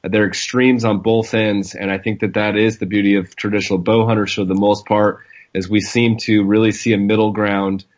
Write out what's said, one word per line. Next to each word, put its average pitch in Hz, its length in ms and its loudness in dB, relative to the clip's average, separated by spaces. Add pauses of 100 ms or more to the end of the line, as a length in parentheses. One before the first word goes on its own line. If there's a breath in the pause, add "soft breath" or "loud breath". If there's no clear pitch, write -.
They're 104 260 0
extremes 123 560 0
on 110 140 0
both 110 360 0
ends, 104 400 -2
and 98 160 -6
I 95 80 -4
think 107 220 -6
that 95 140 -4
that 104 220 0
is 110 220 2
the 104 80 -6
beauty 101 300 2
of 92 180 -4
traditional 101 440 -2
bow 110 280 2
hunters 107 280 0
for 104 100 -2
the 92 100 -2
most 101 320 0
part, 104 340 0 (320 loud breath)
is 92 160 -4
we 104 120 2
seem 113 380 0
to 107 260 2
really 107 260 2
see 110 220 -2
a 104 60 2
middle 107 340 2
ground 98 520 -2 (140)